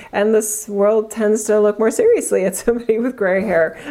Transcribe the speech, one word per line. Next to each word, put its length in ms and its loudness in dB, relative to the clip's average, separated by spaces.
and 220 0
this 340 -2
world 440 0
tends 320 0
to 160 2
look 180 2
more 140 2
seriously 520 2
at 120 -2
<laughs> 80 -12
somebody 340 0
with 180 -2
gray 280 0
hair, 340 0